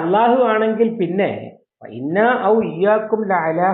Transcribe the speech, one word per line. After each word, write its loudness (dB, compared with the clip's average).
അല്ലാഹു 2
ആണെങ്കിൽ 0
പിന്നെ -2
"ഫഇന്നാ -2
ഔ 4
ഇയ്യാക്കും 0
ലഅലാ 0